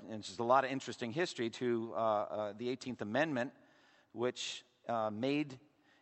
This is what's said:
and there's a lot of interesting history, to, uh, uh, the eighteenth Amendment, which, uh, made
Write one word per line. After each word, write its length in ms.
and 160
there's 140
a 40
lot 220
of 60
interesting 420
history, 380
to, 440
uh, 40
uh, 580
the 140
eighteenth 320
Amendment, 500
which, 520
uh, 220
made 480